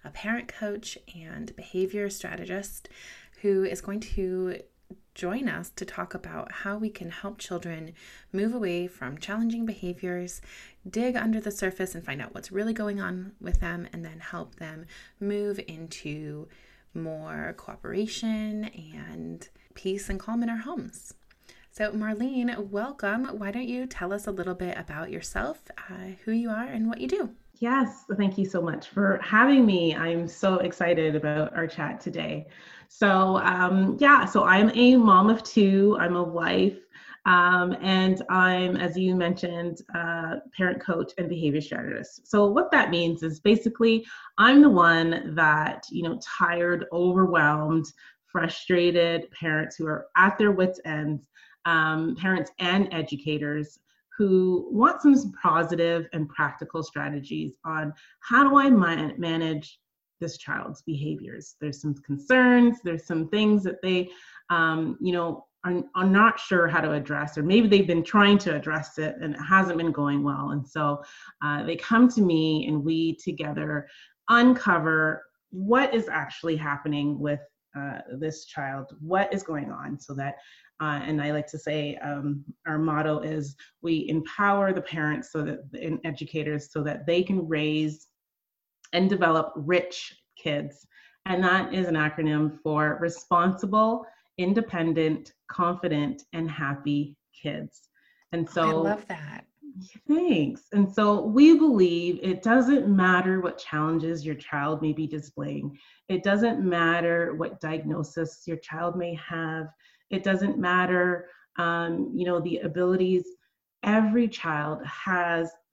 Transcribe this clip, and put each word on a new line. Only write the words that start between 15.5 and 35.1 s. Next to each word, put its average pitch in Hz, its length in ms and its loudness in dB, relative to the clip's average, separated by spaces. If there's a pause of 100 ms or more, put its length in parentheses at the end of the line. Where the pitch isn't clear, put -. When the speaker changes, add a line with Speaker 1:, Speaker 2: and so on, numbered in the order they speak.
Speaker 1:
into 156 800 -14 (460)
more 160 640 -10
cooperation 214 1040 -8
and 160 840 -16 (260)
peace 196 340 -8
and 196 100 -6
calm 233 240 -6
in 233 60 -4
our 226 100 -6
homes. 254 540 -12 (600)
So 214 200 -6
Marlene, 220 800 -4
welcome. 226 560 -4 (120)
Why 202 140 -8
don't 247 160 -8
you 247 180 -6
tell 190 260 -8
us 208 140 -8
a 208 60 -8
little 185 220 -6
bit 180 220 -8
about 160 340 -12
yourself, 170 520 -8 (260)
uh, 185 260 -14 (100)
who 220 80 -4
you 233 180 -2
are, 220 140 -6
and 226 240 -4
what 233 120 -6
you 254 60 -6
do? 330 240 -4 (300)
Speaker 2:
Yes, 240 460 -2 (100)
thank 196 220 0
you 190 80 0
so 180 160 -4
much 165 260 -6
for 196 340 0
having 254 440 6
me. 170 280 4
I'm 170 320 -2
so 190 300 0
excited 170 580 0
about 151 400 -2
our 165 120 -2
chat 160 340 -8
today. 156 460 -8 (420)
So, 190 560 2
um, 185 560 2
yeah, 277 240 8
so 196 200 2
I'm 202 300 6
a 247 220 8
mom 202 320 8